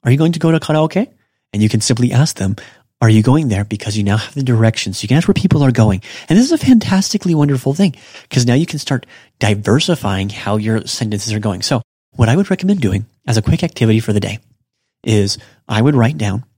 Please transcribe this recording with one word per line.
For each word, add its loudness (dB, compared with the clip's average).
"Are 2
you 4
going 2
to -6
go 2
to 2
karaoke?" -2
And 0
you 4
can 0
simply 0
ask 0
them, -4
"Are 4
you 6
going 2
there?" -2
Because -8
you -2
now 0
have -8
the -4
direction. 0
So -10
you -8
can 2
ask 2
where 2
people 2
are 4
going. 2
And 4
this 6
is -2
a 2
fantastically 2
wonderful 0
thing, 0
'cause 0
now 2
you 2
can -10
start -4
diversifying 0
how -4
your -2
sentences -6
are -4
going. -4
So -2
what 2
I 2
would -2
recommend -2
doing -2
as -2
a 0
quick 0
activity 0
for -4
the 0
day -6
is 0
I 0
would 2
write 2
down -4